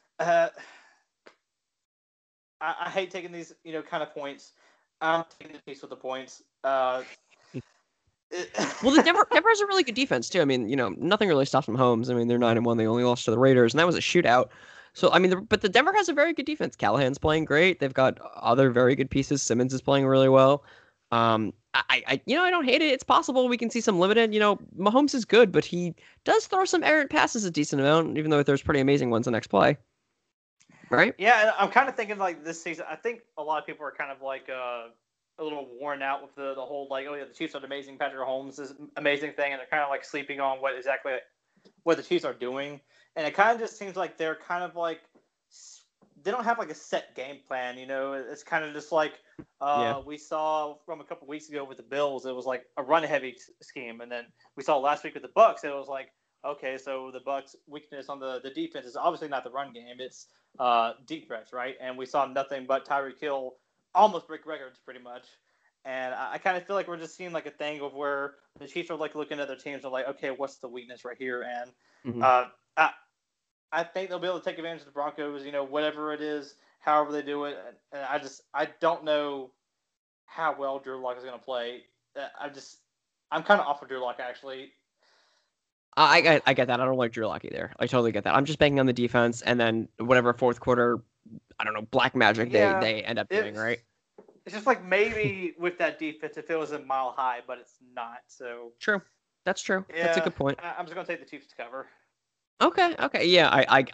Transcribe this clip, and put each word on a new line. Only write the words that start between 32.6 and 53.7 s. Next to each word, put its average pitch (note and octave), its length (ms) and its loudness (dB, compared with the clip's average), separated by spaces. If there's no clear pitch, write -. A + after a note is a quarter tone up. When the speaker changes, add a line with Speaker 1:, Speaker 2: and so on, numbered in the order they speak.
Speaker 1:
season, E3 260 -10
I D#3 60 -10
think A3+ 280 -8
a D#3 60 -10
lot D3+ 160 -2
of D3 80 -10
people D3+ 180 -14
are C3+ 60 -8
kind C#3 220 -10
of, C3+ 100 -16
like, C3+ 260 -8
uh, B2 420 -8
a E3 40 -10
little D3 240 -8
worn C#3+ 220 -6
out C#3 200 -4
with - 140 -20
the, C#3 180 -8
the C3 100 -10
whole, C#3 240 -10
like, C3+ 200 -6
"Oh, D3 60 -10
yeah, C#3+ 100 -10
the B2 100 -20
Chiefs D#3 220 -10
are C3+ 80 -12
amazing. C3+ 340 -12
Patrick C3+ 220 -6
Mahomes C3+ 400 -8
is C#3 140 -14
amazing" C#3+ 360 -2
thing, C#3+ 200 -2
and C3+ 60 -8
they're B2+ 80 -14
kinda, D3 220 0
like, C3+ 160 -4
sleeping C#3+ 340 -10
on C3+ 200 -2
what C3 180 -2
exactly, C3 380 -4
what E3 140 2
the C3+ 80 -10
Chiefs E3+ 200 0
are C3 100 -4
doing. C3+ 460 -8
And D#3+ 100 -4
it D3 80 -6
kinda A3 240 4
just A3 200 -8
seems G3 180 -12
like E3 220 -6
they're D#3+ 160 -4
kind F3 300 -8
of, E3+ 120 -12
like, E3+ 240 -6
s-, - 340 -20
they F3 100 -4
don't B3 120 -6
have, A#3 140 -2
like, F3+ 120 -8
a D3+ 40 -10
set - 400 -8
game C#3 320 -12
plan, B2+ 320 -8
you B2+ 80 -16
know? C3+ 260 -6
It's C3+ 300 -12
kinda D#3 300 -6
just D3 180 -12
like, D#3 300 -2
uh, C#3+ 200 0
Speaker 2:
Yeah. C#3+ 200 -2
Speaker 1:
we D3 180 -14
saw D#3 560 -4
from D#3+ 160 -14
a C#3 40 -18
couple D#3+ 240 -16
weeks D3+ 200 -14
ago D3 140 -10
with C3 140 -14
the A#2+ 80 -20
Bills, C3+ 420 -4
it C3 80 -6
was, B2 100 -10
like, B2+ 220 -6
a D3 60 -6
run-heavy C#3+ 540 0
s-, - 140 -20
scheme. A#2 380 -16